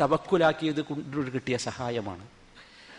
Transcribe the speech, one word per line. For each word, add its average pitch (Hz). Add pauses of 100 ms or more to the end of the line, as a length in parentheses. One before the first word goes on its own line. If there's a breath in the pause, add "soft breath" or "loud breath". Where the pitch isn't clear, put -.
തവക്കുലാക്കിയത് 156
കൊണ്ട് 139
കിട്ടിയ 127
സഹായമാണ്. 113 (760 loud breath)